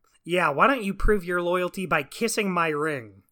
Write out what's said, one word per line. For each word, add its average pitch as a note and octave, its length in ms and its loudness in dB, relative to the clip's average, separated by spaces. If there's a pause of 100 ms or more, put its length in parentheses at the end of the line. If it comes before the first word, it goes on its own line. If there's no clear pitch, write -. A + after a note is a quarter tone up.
(240)
Yeah, E3+ 260 0
"Why D3+ 180 4
don't B3+ 160 0
you G3 100 -2
prove G3 320 2
your F3 160 0
loyalty F3+ 440 -2
by D3+ 180 0
kissing A3 480 -2
my E3+ 180 0
ring?" C#3 640 -4